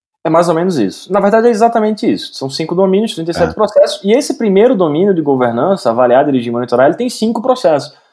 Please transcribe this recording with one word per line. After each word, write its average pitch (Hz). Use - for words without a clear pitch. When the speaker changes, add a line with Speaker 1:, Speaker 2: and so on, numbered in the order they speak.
Speaker 1:
É 160
mais 170
ou 170
menos 170
isso. -
Na 202
verdade, 220
é 240
exatamente 220
isso. -
São 135
cinco 160
domínios, 196
trinta 165
e -
sete 170
Speaker 2:
É. -
Speaker 1:
processos, -
e 202
esse 277
primeiro 214
domínio 180
de 160
governança, 131
avaliar, 123
dirigir 127
e 120
monitorar, 120
ele -
tem 247
cinco 226
processos. 180